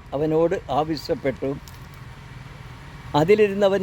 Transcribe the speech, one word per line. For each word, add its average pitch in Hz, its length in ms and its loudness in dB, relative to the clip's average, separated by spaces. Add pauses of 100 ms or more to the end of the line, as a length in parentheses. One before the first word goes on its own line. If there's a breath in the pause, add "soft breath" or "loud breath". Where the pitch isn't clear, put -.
(120)
അവനോട് 156 420 4 (160)
ആവശ്യപ്പെട്ടു. 139 800 -2 (1700)
അതിലിരുന്നവൻ 196 680 6